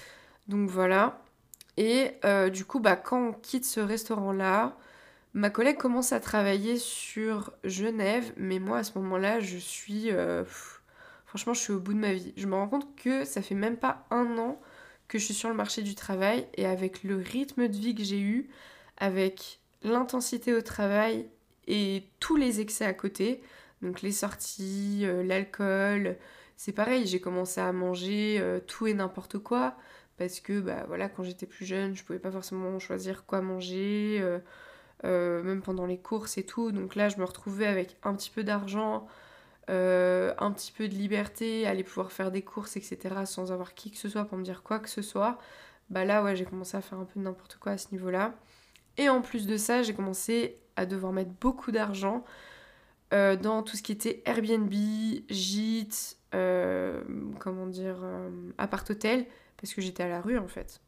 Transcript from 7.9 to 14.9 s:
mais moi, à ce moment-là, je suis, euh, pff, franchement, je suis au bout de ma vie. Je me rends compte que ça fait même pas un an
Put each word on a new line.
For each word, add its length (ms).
mais 220
moi, 200
à 40
ce 160
moment-là, 400
je 200
suis, 520
euh, 320
pff, 400
franchement, 260
je 80
suis 140
au 60
bout 120
de 60
ma 160
vie. 240
Je 80
me 80
rends 140
compte 280
que 300
ça 160
fait 120
même 220
pas 340
un 280
an 200